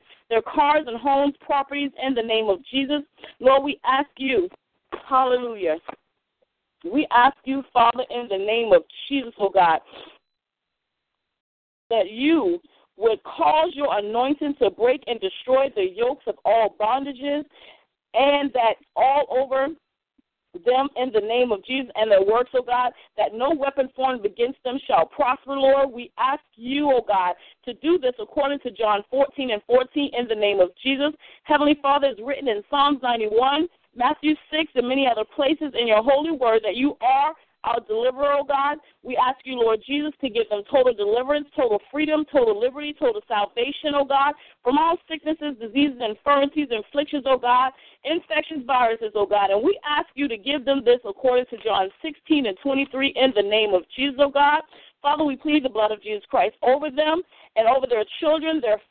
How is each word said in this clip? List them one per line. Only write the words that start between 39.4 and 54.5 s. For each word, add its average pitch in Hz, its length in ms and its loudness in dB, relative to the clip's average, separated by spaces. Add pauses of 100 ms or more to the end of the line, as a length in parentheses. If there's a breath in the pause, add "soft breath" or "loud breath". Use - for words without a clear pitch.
you, 262 100 -8
Lord 226 320 2
Jesus, 294 260 -4 (100)
to 262 80 -2
give 220 180 -2
them 202 220 -4
total 254 240 4
deliverance, 247 600 -2
total 226 240 0 (140)
freedom, 302 400 0
total 226 260 2
liberty, 277 400 -4
total 233 300 -2
salvation, 240 680 -4
oh 285 120 0
God, 277 260 2 (300 loud breath)
from 269 160 2
all 330 180 2 (100)
sicknesses, 302 540 -6
diseases, 247 400 -2
infirmities, 277 720 0
inflictions, 269 560 -4
oh 262 100 4
God, 247 360 2 (320 soft breath)
infections, 302 600 -6
viruses, 226 480 0
oh 208 120 0
God. 202 240 0
And 202 120 2
we 359 240 0
ask 294 280 -4
you 277 120 -4
to 233 120 -6
give 190 260 -6
them 277 220 0
this 247 200 4
according 247 440 0
to 220 120 -14
John 196 280 -2 (100)
sixteen 294 460 -2
and 196 160 -4
twenty-three 277 520 -2
in 262 220 2
the 202 60 2
name 214 320 0
of 180 80 2 (120)
Jesus, 262 260 -4
oh 285 100 4
God. 285 320 2 (400 loud breath)